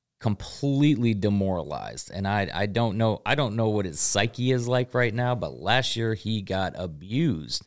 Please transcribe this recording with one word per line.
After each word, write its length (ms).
completely 880
demoralized. 1000
And 140
I, 260
I 140
don't 320
know, 260
I 120
don't 180
know 140
what 180
his 140
psyche 500
is 160
like 260
right 220
now, 220
but 160
last 420
year 200
he 280
got 320
abused. 920